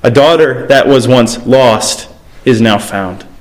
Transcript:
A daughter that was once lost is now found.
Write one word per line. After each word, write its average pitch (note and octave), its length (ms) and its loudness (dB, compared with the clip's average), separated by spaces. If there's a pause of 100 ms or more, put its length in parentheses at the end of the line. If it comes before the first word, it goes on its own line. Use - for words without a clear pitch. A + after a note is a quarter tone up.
A B2+ 80 0
daughter C#3 580 2
that C3+ 200 2
was B2+ 200 2
once A#2+ 380 0
lost A#2+ 640 0 (380)
is A2+ 160 2
now G#2+ 160 2
found. F#2+ 480 -10 (160)